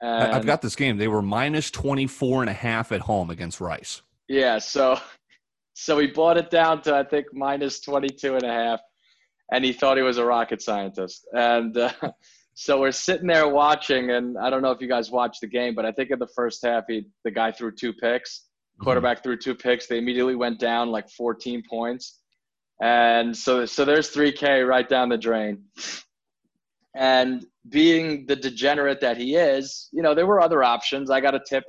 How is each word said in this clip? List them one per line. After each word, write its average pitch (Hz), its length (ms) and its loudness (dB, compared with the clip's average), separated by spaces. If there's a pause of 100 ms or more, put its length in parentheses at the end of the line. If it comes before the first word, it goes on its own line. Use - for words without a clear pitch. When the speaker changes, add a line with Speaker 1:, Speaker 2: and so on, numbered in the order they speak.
Speaker 1:
I, 120 40 -6 (200)
I've 110 80 0
Speaker 2:
And 113 100 -2
Speaker 1:
got 147 160 0
this 117 140 -6
game. 131 220 0
They 107 100 0
were 107 140 0
minus 131 500 -2
twenty-four 135 720 -2
and 123 80 -2
a 95 40 -4
half 113 380 -4
at 101 80 -2
home 95 300 -2
against 85 320 -10
Rice. - 400 -8 (260)
Speaker 2:
Yeah. 131 320 2
So, 131 400 0 (720)
so - 260 -2
he 147 80 4
bought 160 300 4
it 170 120 -2
down 160 320 2
to, 151 120 0
I 139 120 2
think, 143 280 -2
minus 139 460 -4
twenty-two 139 560 -4
and 127 80 0
a 120 80 -4
half, 117 300 -2 (720)
and 127 100 0
he 131 80 0
thought 135 240 2
he 135 80 2
was 123 140 0
a 120 80 2
rocket 117 360 0
scientist. 95 720 -6
And, 117 460 0
uh, 120 240 0
<laughs> - 520 -14
so 139 280 0
we're 135 100 2
sitting 180 360 -2
there 160 200 4
watching, 143 640 2
and 123 260 -2
I 113 120 -2
don't 131 120 -2
know 131 100 2
if 123 100 -4
you 127 80 -6
guys 117 220 -2
watched 120 300 -2
the 113 60 -10
game, 120 280 -2
but 110 100 -4
I 110 80 -2
think 131 180 -4
in 127 80 -2
the 120 160 -6
first 120 280 -4
half, 117 260 0
he, 110 160 -4 (180)
the 113 80 -4
guy 110 220 -2
threw 113 200 -8
two 117 200 -6
picks. - 480 -4
Speaker 1:
Mm-hmm. - 420 -20
Speaker 2:
Quarterback 123 400 0
threw 123 140 -4
two 123 180 -6
picks. 123 320 -2
They 120 100 -2
immediately 123 380 0
went 120 240 -4
down, 117 300 0
like, 107 200 -6
fourteen 120 600 -6
points. 117 500 -8 (640)
And 117 560 4
so, 127 280 0
so 139 200 0
there's 147 240 4
three 143 240 2
K 139 280 2
right 127 280 2
down 127 180 2
the 120 100 0
drain. 107 460 -2 (1300)
And 131 520 2 (240)
being 156 560 2
the 139 100 0
degenerate 135 640 0
that 120 160 0
he 123 220 -2
is, 139 560 0
you 156 80 -4
know, 156 120 4
there 165 140 2
were 202 140 6
other 160 200 4
options. 131 480 0
I 135 120 2
got 135 140 2
a 135 120 0
tip 135 220 -2